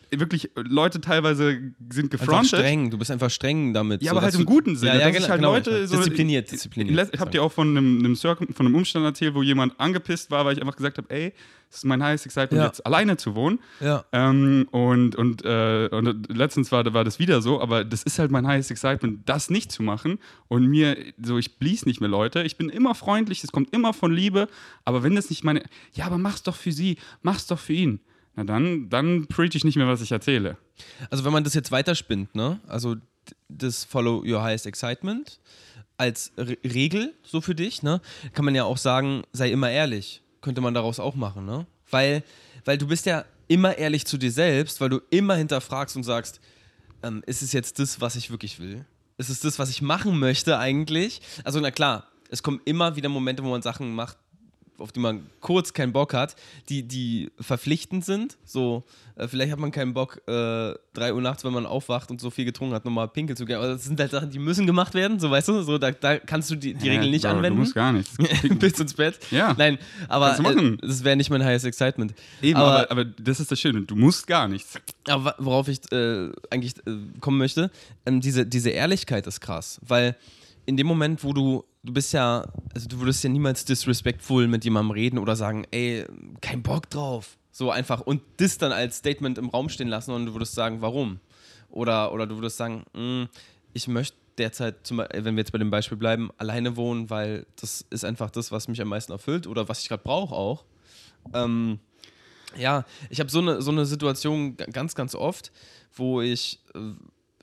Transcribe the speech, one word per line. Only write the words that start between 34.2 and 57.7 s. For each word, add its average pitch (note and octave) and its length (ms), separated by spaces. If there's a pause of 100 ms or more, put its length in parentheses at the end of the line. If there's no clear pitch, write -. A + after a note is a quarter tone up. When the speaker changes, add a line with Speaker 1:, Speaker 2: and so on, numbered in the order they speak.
Speaker 2:
Your A2 160
Highest A2 240
Excitement F3+ 760 (560)
als - 400
Re-, A#2+ 280
Regel D#3 580
so - 180
für F3 140
dich, E3+ 280
ne? D#3 200 (320)
Kann D3 100
man C#3+ 100
ja C3 100
auch A#2 120
sagen, C3+ 460 (100)
sei B2+ 180
immer B2 200
ehrlich. B2+ 480 (220)
Könnte C3 200
man B2 140
daraus A#2+ 240
auch B2+ 160
machen, G2+ 320
ne? C#3 200 (260)
Weil, C#3 320 (400)
weil C#3 120
du C#3+ 120
bist E3 180
ja E3+ 180 (220)
immer F3+ 320
ehrlich D3+ 280
zu C#3+ 120
dir B2+ 140
selbst, D3+ 480
weil C3+ 80
du C3 120 (100)
immer G3 260
hinterfragst C#3 580
und C3 80
sagst, A#2 380 (640)
ähm, A2 220
ist B2+ 160
es C3 100
jetzt B2 260
das, C#3 220
was A#2+ 160
ich A#2+ 160
wirklich G#2+ 260
will? G2 260 (340)
Ist B2+ 100
es C3 100
das, D3+ 220
was C3 100
ich B2 120
machen F3 360
möchte C3 400
eigentlich? D#3 640 (240)
Also D3 160
na C#3+ 100
klar, B2+ 380 (200)
es - 140
kommen C#3+ 220
immer E3 320
wieder C#3+ 120
Momente, C3 360
wo C3 60
man B2 120
Sachen A#2 320
macht, A2+ 220 (640)
auf A2 120
die B2 100
man A2 260 (140)
kurz F3 340
keinen B2+ 180
Bock C#3 220
hat, C3+ 200 (340)
die, C#3 140
die A#2+ 560
verpflichtend D#3+ 640